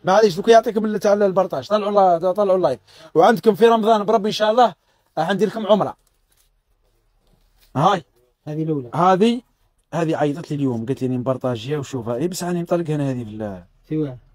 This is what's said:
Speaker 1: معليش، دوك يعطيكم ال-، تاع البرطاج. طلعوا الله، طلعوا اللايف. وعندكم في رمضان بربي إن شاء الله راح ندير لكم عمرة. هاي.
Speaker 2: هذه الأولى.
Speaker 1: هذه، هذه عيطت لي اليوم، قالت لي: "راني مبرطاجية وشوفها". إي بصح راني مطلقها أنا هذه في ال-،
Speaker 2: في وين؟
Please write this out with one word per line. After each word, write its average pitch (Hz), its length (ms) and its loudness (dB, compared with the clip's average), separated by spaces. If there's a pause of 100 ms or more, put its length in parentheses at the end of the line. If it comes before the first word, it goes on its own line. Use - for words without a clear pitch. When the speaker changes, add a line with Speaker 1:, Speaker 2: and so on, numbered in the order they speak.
Speaker 1:
معليش، 196 320 4
دوك 196 120 -2
يعطيكم 226 360 4
ال-، 214 140 -4
تاع 202 140 2
البرطاج. 185 540 0
طلعوا 208 240 -2
الله، 185 420 2
طلعوا 190 240 0
اللايف. 160 240 -2 (340)
وعندكم 208 400 4
في 202 120 4
رمضان 220 380 2
بربي 214 240 0
إن 208 40 -2
شاء 214 180 0
الله 226 240 4 (440)
راح 165 120 -2
ندير 202 180 0
لكم 220 180 -8
عمرة. 180 300 2 (1800)
هاي. 170 280 2 (420)
Speaker 2:
هذه 151 160 -8
الأولى. 147 320 -6
Speaker 1:
هذه، 190 460 2 (540)
هذه 160 220 -2
عيطت 151 340 -4
لي 147 60 -4
اليوم، 123 300 -4
قالت 131 160 -6
لي: 131 60 -4
"راني 127 100 -4
مبرطاجية 123 600 -6
وشوفها". 120 380 -8
إي 165 120 -4
بصح 175 180 -8
راني 175 160 -4
مطلقها 170 320 -4
أنا 143 160 -4
هذه 123 140 -8
في 107 60 -14
ال-، 104 340 -10 (200)
Speaker 2:
في 156 140 -6
وين؟ 139 200 -6 (160)